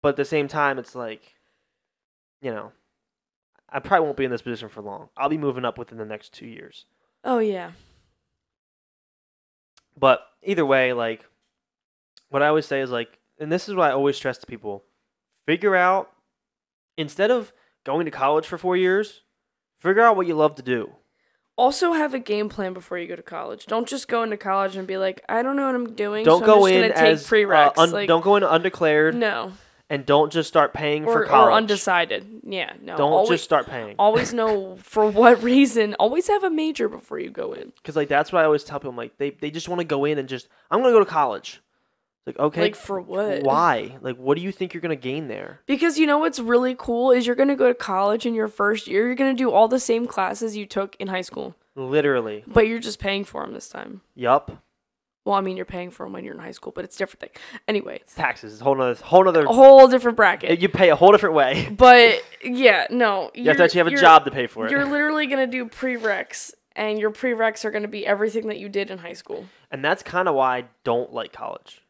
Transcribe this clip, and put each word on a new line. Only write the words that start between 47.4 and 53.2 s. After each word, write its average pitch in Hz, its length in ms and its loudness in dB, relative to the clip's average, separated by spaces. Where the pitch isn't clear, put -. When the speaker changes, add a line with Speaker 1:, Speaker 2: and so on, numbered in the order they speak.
Speaker 2:
go 262 140 2
to 247 60 2
college 208 500 -2
in 233 100 -2
your 220 140 -2
first 208 380 -2
year. 208 180 0
You're 247 100 -2
gonna 269 200 0
do 247 160 -2
all 220 180 4
the 254 100 0
same 233 280 -2
classes 214 500 -6
you 208 80 -10
took 196 340 -8
in 196 100 -10
high 185 120 -6
school. 170 340 -12
Speaker 1:
Literally. 131 680 -2
Speaker 2:
But 226 200 2
you're 226 120 -4
just 226 200 -10
paying 196 260 -6